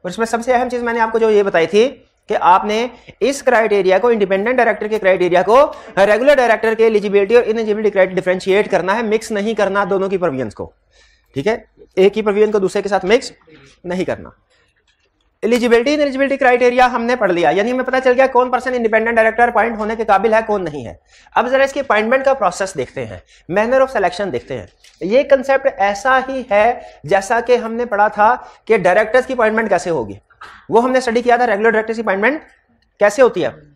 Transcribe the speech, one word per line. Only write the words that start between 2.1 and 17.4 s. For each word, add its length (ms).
कि 80
आपने 540
इस 200
criteria 580
को, 120
independent 460
director 300
के 120
criteria 420
को 240
regular 380
director 400
के 80
eligibility 520
और 80
ineligibility 460
criteria 260
differentiate 520
करना 260
है, 100
mix 280
नहीं 240
करना 300
दोनों 240
की 80
provisions 360
को, 200
ठीक 120
है? 180
एक 160
ही 80
provision 300
को 80
दूसरे 220
के 80
साथ 160
mix 280
नहीं 200
करना। 260
Eligibility, 500
ineligibility 440
criteria 480
हमने 300
पढ़ 160
लिया, 180